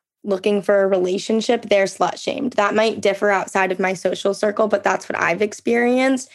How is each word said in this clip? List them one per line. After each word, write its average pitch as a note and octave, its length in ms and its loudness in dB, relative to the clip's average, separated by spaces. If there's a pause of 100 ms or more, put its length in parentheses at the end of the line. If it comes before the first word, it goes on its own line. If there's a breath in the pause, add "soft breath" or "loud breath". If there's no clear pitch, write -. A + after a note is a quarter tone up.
(240)
looking G3+ 360 0
for G3+ 220 2
a F#3+ 60 4
relationship, G#3 800 0
they're G3 180 4
slut - 320 -2
shamed. - 360 -6
That G3+ 200 0
might G#3+ 260 0
differ G3+ 300 2
outside F#3+ 420 0
of F3+ 60 -4
my F#3 160 0
social F#3 400 -2
circle, G#3+ 340 0
but G3+ 140 0
that's F#3+ 260 -2
what - 100 -4
I've E3+ 220 0
experienced, B3 960 0